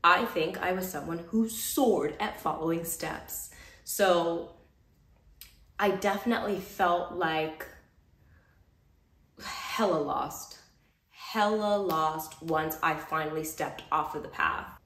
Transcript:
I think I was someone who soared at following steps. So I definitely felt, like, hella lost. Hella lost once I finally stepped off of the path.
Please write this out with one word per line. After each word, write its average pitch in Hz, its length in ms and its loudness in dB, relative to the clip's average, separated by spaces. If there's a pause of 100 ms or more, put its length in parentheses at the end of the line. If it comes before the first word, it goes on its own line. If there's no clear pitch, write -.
I 180 240 8
think 175 360 -2
I 185 100 0
was 185 180 -2
someone 160 380 -6
who 226 220 2
soared 202 720 2
at - 180 -4
following 165 460 -2
steps. - 640 -8 (340)
So 170 720 2 (1200)
I 202 140 4
definitely 202 680 0
felt, 175 520 0
like, 160 560 -2 (1800)
hella - 560 0
lost. 143 600 -4 (500)
Hella 208 680 2
lost 160 640 0
once 160 400 0
I 160 140 2
finally 156 480 -4
stepped 147 480 -6
off 151 240 0
of 147 80 -6
the - 60 -12
path. - 380 0 (180)